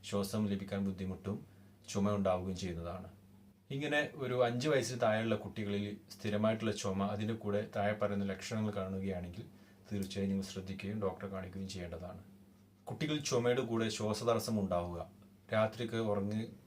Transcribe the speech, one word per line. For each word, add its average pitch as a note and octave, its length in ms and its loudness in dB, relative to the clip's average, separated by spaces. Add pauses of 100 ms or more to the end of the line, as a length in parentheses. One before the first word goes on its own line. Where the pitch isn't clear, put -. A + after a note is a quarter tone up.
ശ്വാസം G2+ 440 0
ലഭിക്കാൻ G2 360 -2
ബുദ്ധിമുട്ടും F#2+ 480 -4 (560)
ചുമ G#2 260 4
ഉണ്ടാവുകയും F#2 440 2
ചെയ്യുന്നതാണ്. F2 460 -6 (680)
ഇങ്ങനെ D3 260 2 (220)
ഒരു B2 140 0 (100)
അഞ്ച് B2 240 0
വയസ്സിന് B2 320 4
താഴെയുള്ള A2 420 4
കുട്ടികളിൽ G2+ 400 -2 (300)
സ്ഥിരമായിട്ടുള്ള A2 680 2
ചുമ, F#2+ 200 0 (140)
അതിൻ്റെ G#2+ 280 -2
കൂടെ G#2 180 2 (160)
താഴെ G#2 240 2
പറയുന്ന G2+ 320 2
ലക്ഷണങ്ങൾ G#2+ 460 -2
കാണുകയാണെങ്കിൽ F#2+ 640 -4 (440)
തീർച്ചയായും G2 440 -2
നിങ്ങൾ G2 180 0
ശ്രദ്ധിക്കുകയും G2 540 -6
ഡോക്ടറെ G2 300 -4
കാണിക്കുകയും F#2+ 380 -6
ചെയ്യേണ്ടതാണ്. F2 480 -8 (720)
കുട്ടികൾ D3+ 260 -2 (120)
ചുമയുടെ B2 420 4
കൂടെ A2+ 160 2 (100)
ശ്വാസതടസ്സം A2 640 2
ഉണ്ടാവുക, F2 360 0 (560)
രാത്രിക്ക് A2+ 440 2 (120)
ഉറങ്ങി G#2 320 0 (240)